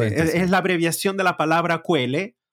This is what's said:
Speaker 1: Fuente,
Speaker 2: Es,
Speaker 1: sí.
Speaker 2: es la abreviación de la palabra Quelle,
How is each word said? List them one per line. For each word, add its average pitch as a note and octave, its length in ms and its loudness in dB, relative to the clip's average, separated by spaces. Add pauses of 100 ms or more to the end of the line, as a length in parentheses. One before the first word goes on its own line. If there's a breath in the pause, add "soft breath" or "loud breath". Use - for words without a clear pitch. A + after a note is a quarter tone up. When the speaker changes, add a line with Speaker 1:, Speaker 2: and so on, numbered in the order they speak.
Speaker 1:
Fuente, D3 160 0
Speaker 2:
Es, D#3+ 80 2
Speaker 1:
sí. E3+ 60 0
Speaker 2:
es F#3 120 0
la F#3+ 100 2
abreviación F3 580 -2
de F#3+ 60 0
la F3 120 0
palabra E3 500 0
Quelle, D3+ 500 -2 (180)